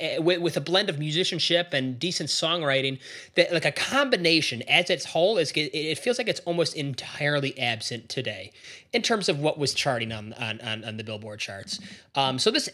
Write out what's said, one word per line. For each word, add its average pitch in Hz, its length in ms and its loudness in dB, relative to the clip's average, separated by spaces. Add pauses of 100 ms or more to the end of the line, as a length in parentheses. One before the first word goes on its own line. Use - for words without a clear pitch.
uh, 156 200 -2
with, 175 200 4
with 170 180 0
a - 20 -2
blend 185 300 2
of 151 80 -4
musicianship 170 760 0
and 131 260 0
decent 165 300 -2
songwriting, 135 680 2 (380)
that, 175 180 4
like, 160 100 2
a 151 80 4
combination 175 960 2
as 156 220 4
its 170 160 0
whole 185 320 4
is, 160 140 2
it, 151 220 0
it 156 240 -2
feels 240 200 0
like 233 100 -2
it's 180 120 -2
almost 170 360 0
entirely 143 840 -2
absent 117 520 -4
today 104 420 -6 (400)
in 233 80 2
terms 220 300 0
of 156 80 2
what 147 200 0
was 143 140 0
charting 117 400 0
on, 110 220 -10
on, 113 260 -6
on, 110 240 -6
on 107 140 -8
the 113 60 -6
Billboard 107 360 -10
charts. - 400 -8 (340)
Um, 131 240 2
so 208 120 4
this 277 240 0